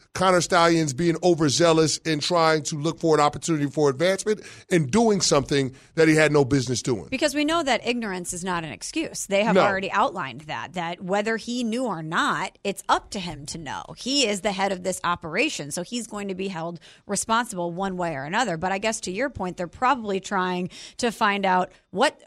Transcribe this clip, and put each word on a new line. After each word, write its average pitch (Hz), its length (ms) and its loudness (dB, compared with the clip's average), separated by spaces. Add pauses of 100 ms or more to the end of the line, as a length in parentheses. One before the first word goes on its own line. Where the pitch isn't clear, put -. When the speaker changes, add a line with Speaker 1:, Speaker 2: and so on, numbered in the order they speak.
(140)
Speaker 1:
Connor 185 260 4
Stalions 165 540 4
being 165 280 2
overzealous 160 760 4
in 156 220 -2
trying 160 420 4
to 160 140 -6
look 156 240 -4
for 160 160 4
an 151 40 6
opportunity 147 460 0
for 143 240 2
advancement 190 500 0 (300)
and 160 200 2
doing 214 300 4
something 139 540 2 (220)
that 160 120 6
he 156 60 6
had 156 180 4
no 147 120 6
business 127 380 0
doing. 95 280 -4
Speaker 2:
Because 285 240 0
we 294 100 0
know 330 200 0
that 254 220 0
ignorance 214 460 -4
is 175 120 -10
not 175 200 -4
an 151 80 -10
excuse. - 540 -8
They 196 160 2
have 214 140 4
Speaker 1:
No. 180 60 8
Speaker 2:
already 196 280 0
outlined 175 520 -2
that, 135 320 -8
that 175 280 -6
whether 208 340 0
he 240 280 -6
knew 233 200 -2
or 175 180 -4
not, 180 600 -2
it's 196 240 -4
up 320 220 0
to - 80 -8
him 165 280 -10
to 160 120 -10
know. 127 240 -8 (160)
He 269 280 0
is 208 140 -2
the 202 120 -2
head 196 200 -2
of 180 120 -8
this 185 200 -4
operation, 175 680 -4
so 175 100 -6
he's 233 240 -8
going 202 220 -10
to 190 60 -6
be 190 140 -6
held 170 300 -8 (280)
responsible 196 680 -2
one 190 260 -4
way 170 160 -2
or 135 100 -8
another. 190 320 -2
But 185 160 -4
I 196 60 -2
guess 220 220 -4
to - 100 -8
your 220 200 -2
point, 180 280 -8
they're 180 80 -6
probably 220 540 -2
trying 185 500 -2 (280)
to 240 120 0
find 202 340 0
out 185 280 2 (180)
what, 262 360 0